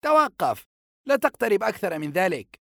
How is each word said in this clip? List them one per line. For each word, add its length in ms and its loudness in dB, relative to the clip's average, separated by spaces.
توقف، 600 0
لا 100 0
تقترب 480 0
أكثر 360 -4
من 120 -6
ذلك. 560 -2